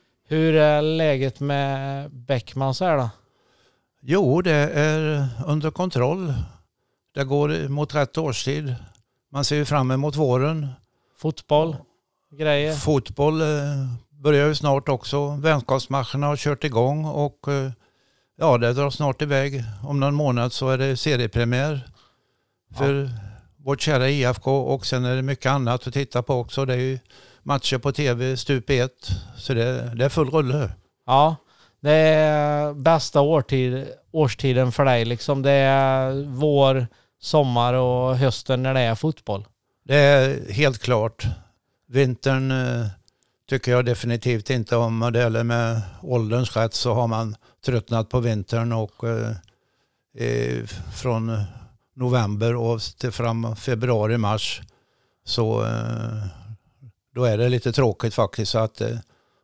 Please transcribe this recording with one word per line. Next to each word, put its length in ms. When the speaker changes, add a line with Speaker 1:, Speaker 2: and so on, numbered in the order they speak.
Speaker 1:
Hur 280
är 260
läget 580
med 720
Bäckman 600
så 120
här 120
då? 120
Speaker 2:
Jo, 400
det 320
är 540
under 260
kontroll. 640
Det 80
går 440
mot 280
rätt 220
årstid. 580
Man 140
ser 100
ju 100
fram 260
emot 240
våren. 520
Speaker 1:
Fotboll, 580
grejer. 360
Speaker 2:
Fotboll, 680
eh, 60
börjar 380
ju 80
snart 340
också. 380
Vänskapsmatcherna 1000
har 80
kört 280
igång 420
och, 420
eh, 240
ja, 200
det 160
drar 160
snart 320
iväg. 420
Om 160
någon 140
månad 400
så 160
är 80
det 200
seriepremiär 880
Speaker 1:
Ja. 80
Speaker 2:
för 320
vårt 240
kära 280
I 140
F 180
K 200
och 240
sen 200
är 100
det 60
mycket 300
annat 360
att 60
titta 300
på 160
också. 260
Det 80
är 40
ju 220
matcher 340
på 140
T 220
V 240
stup 320
i 100
ett. 300
Så 160
det, 420
det 100
är 40
full 200
rulle. 420
Speaker 1:
Ja, 300
det 100
är 840
bästa 480
årtid-, 640
årstiden 600
för 140
dig 200
liksom. 360
Det 100
är 760
vår, 600
sommar 520
och 440
hösten 460
när 100
det 60
är 160
fotboll. 500
Speaker 2:
Det 100
är 560
helt 280
klart. 460
Vintern, 640
eh, 340
tycker 220
jag 140
definitivt 640
inte 260
om. 260
Och 100
det 80
gäller 240
med 380
ålderns 540
rätt 180
så 200
har 140
man 280
tröttnat 440
på 100
vintern 540
och, 300
eh, 280
eh, 360
från 480
november 600
och 260
till 300
fram 440
februari, 600
mars 440
så, 400
eh, 600
då 80
är 140
det 120
lite 220
tråkigt 420
faktiskt. 380
Så 80
att, 220
eh, 160